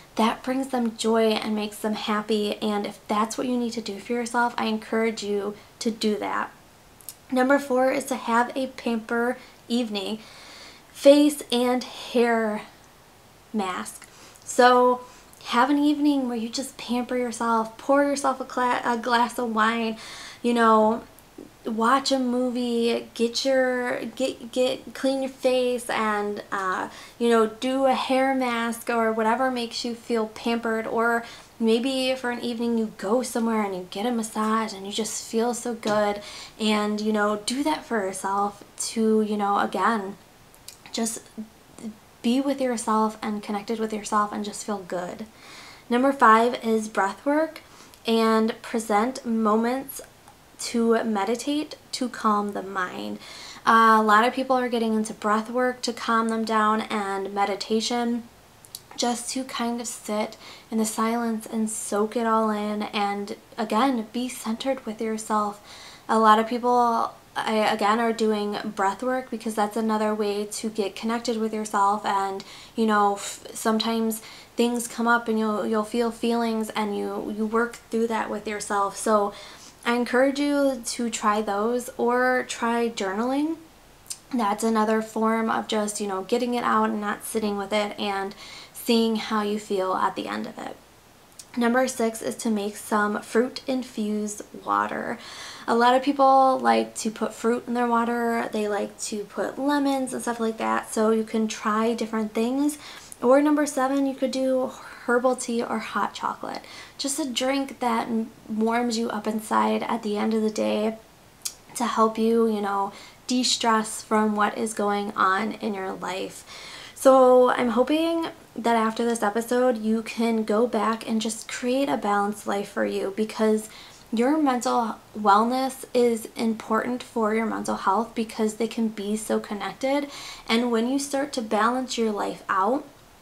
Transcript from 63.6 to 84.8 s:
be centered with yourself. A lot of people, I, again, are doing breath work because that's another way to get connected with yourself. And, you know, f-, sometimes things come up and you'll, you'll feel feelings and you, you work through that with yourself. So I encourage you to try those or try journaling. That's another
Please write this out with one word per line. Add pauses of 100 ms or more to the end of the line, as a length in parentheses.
be
centered
with
yourself. (480)
A
lot
of
people, (240)
I,
again,
are
doing
breath
work
because
that's
another
way
to
get
connected
with
yourself.
And, (320)
you
know,
f-,
sometimes (360)
things
come
up
and
you'll,
you'll
feel
feelings
and
you,
you
work (160)
through
that
with
yourself.
So (500)
I
encourage
you
to
try
those
or
try
journaling. (760)
That's
another